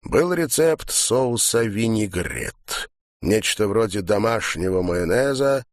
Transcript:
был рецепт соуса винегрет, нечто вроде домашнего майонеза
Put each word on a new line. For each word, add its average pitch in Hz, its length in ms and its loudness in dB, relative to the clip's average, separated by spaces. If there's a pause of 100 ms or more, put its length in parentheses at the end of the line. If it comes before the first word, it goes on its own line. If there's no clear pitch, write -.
был 160 300 2
рецепт 160 580 0
соуса 120 720 0
винегрет, 104 1300 -4 (320)
нечто 107 460 0
вроде 104 340 0
домашнего 95 800 0
майонеза 127 920 0